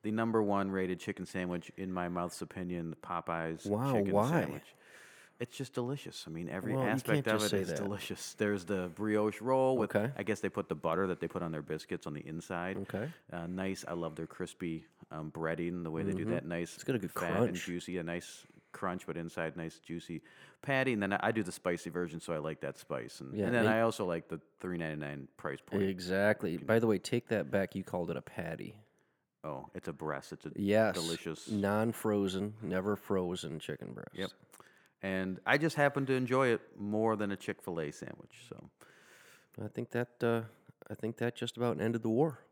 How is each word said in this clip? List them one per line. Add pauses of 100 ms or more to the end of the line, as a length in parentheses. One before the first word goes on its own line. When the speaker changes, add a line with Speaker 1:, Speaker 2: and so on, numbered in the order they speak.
Speaker 1:
the
number
one
rated
chicken
sandwich,
in
my
mouth's
opinion,
Popeye's
Speaker 2:
Wow,
Speaker 1:
chicken
Speaker 2:
why?
Speaker 1:
sandwich. (680)
It's
just
delicious.
I
mean,
every
Speaker 2:
Well,
you
Speaker 1:
aspect
Speaker 2:
can't
Speaker 1:
of
Speaker 2:
just
Speaker 1:
it
Speaker 2:
say
Speaker 1:
is
Speaker 2:
that.
Speaker 1:
delicious.
There's
the
brioche
roll
with,
Speaker 2:
Okay.
Speaker 1:
I
guess
they
put
the
butter
that
they
put
on
their
biscuits
on
the
inside.
Speaker 2:
Okay. (240)
Speaker 1:
Uh,
nice.
I
love
their
crispy, (280)
um,
breading,
the
way
they
do
Speaker 2:
Mm-hmm.
Speaker 1:
that
nice
Speaker 2:
It's
got
a
good
Speaker 1:
fat
and
Speaker 2:
crunch.
Speaker 1:
juicy,
a
nice (280)
crunch,
but
inside
nice
juicy (380)
patty.
And
then
I,
I
do
the
spicy
version,
so
I
like
that
spice.
And,
Speaker 2:
Yeah,
Speaker 1:
and
then
Speaker 2:
they
Speaker 1:
I
also
like
the (180)
three
ninety-nine
price
point.
Speaker 2:
Exactly.
Speaker 1:
You
can
Speaker 2:
By
the
way,
take
that
back.
You
called
it
a
patty. (680)
Speaker 1:
Oh,
it's
a
breast.
It's
a
Speaker 2:
Yes.
Speaker 1:
delicious
Speaker 2:
Non-frozen,
never
frozen
chicken
breast.
Speaker 1:
Yep. (680)
And
I
just
happen
to
enjoy
it (160)
more
than
a
Chick-fil-A
sandwich, (140)
so. (960)
Speaker 2:
I
think
that, (160)
uh, (500)
I
think
that
just
about
ended
the
war. (120)